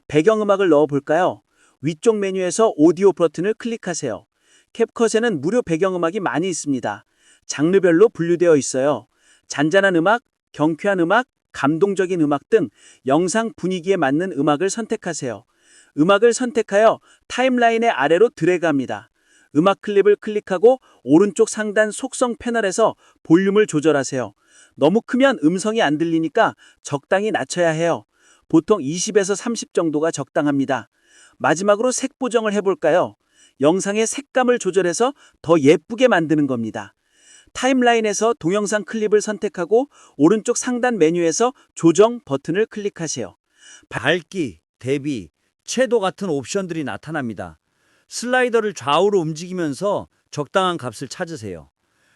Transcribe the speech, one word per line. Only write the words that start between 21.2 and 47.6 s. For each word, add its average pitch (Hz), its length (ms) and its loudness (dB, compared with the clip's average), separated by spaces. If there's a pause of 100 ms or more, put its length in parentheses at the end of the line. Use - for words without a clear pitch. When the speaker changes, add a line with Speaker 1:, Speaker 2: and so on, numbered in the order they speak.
Speaker 1:
상단 214 420 -2
속성 247 460 -6
패널에서 220 580 0 (280)
볼륨을 196 420 4
조절하세요. 139 680 -2 (420)
너무 165 260 2
크면 262 420 0
음성이 214 380 0
안 147 160 0
들리니까 165 580 0 (280)
적당히 196 480 -2
낮춰야 165 380 -2
해요. 156 360 -2 (420)
보통 175 340 2
이십에서 180 540 -2
삼십 - 380 -8
정도가 160 380 0
적당합니다. 139 800 -4 (480)
마지막으로 202 540 0
색 - 280 -8
보정을 220 340 -2
해볼까요? 175 640 0 (460)
영상의 190 460 0
색감을 247 520 -2
조절해서 185 540 0 (280)
더 165 180 2
예쁘게 180 480 2
만드는 160 400 2
겁니다. 113 480 -8 (580)
타임라인에서 233 840 0
동영상 208 460 -2
클립을 214 380 0
선택하고 208 680 -2 (280)
오른쪽 220 400 2
상단 247 400 -2
메뉴에서 170 560 0 (200)
조정 202 500 4
버튼을 165 440 -4
클릭하세요. 156 680 -10 (540)
Speaker 2:
밝기, 147 720 -4 (160)
대비, 131 520 -6 (340)
채도 240 360 -2
같은 185 300 -4
옵션들이 160 540 -6
나타납니다. 117 760 -10 (480)